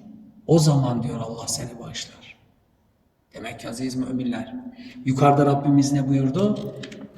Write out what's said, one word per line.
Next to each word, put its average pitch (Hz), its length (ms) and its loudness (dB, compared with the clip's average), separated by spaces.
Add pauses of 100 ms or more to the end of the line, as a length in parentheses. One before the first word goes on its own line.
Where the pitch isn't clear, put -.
(460)
O 160 120 6
zaman 131 440 4
diyor 113 180 -6
Allah 117 260 -8
seni 120 340 -8
bağışlar. - 580 -14 (960)
Demek - 260 -12
ki - 80 -12
aziz 123 260 -6
müminler, 123 600 -4 (500)
yukarıda 139 420 4
Rabbimiz 139 460 4
ne 135 160 0
buyurdu? 139 640 0 (440)